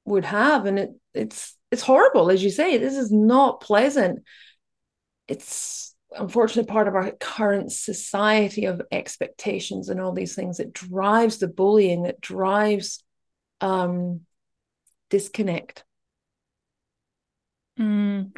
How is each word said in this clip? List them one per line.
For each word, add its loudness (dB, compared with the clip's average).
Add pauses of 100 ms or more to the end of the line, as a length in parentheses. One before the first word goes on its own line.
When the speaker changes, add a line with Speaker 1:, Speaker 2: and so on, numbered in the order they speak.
Speaker 1:
would 0
have. 2
And 0
it, -4 (240)
it's, -10 (140)
it's -4
horrible. 6
As 4
you 2
say, 2
this -2
is -2
not 4
pleasant. 2 (1040)
It's -12 (220)
unfortunately -2
part 2
of -4
our -2
current -4
society -2
of -4 (100)
expectations -8
and -6
all -6
these -6
things -8
that -10
drives 0
the -2
bullying, 2
that -6
drives, -2 (560)
um, -2 (880)
disconnect. -4 (1900)
Speaker 2:
Mm, -2